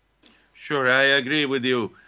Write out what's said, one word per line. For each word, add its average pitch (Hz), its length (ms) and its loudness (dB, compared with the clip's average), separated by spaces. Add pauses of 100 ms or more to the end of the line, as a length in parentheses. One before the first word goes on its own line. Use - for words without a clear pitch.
(520)
Sure, 135 400 -2
I 135 220 4
agree 143 300 0
with 135 200 -2
you. 127 280 -2 (160)